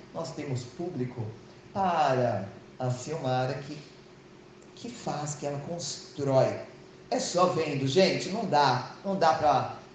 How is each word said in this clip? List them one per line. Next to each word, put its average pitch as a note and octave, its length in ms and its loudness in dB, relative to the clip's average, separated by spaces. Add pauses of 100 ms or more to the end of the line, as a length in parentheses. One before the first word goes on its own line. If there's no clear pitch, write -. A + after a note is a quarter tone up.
(120)
nós D#3+ 200 -8
temos C#3+ 320 -6
público B2 600 -6 (480)
para C3 800 0 (300)
a B2+ 100 -2
Silmara C3 680 -2
que, - 220 -10 (960)
que - 160 -14
faz, D3 460 -6
que - 100 -8
ela C#3+ 220 -4
constrói. C3+ 880 0 (540)
É B3+ 80 2
só F3+ 280 4
vendo, D3 380 0
gente, D3+ 440 4
não G#3 160 -4
dá, C#3+ 460 4 (120)
não G3 160 -2
dá D#3+ 140 6
pra C3+ 420 2 (200)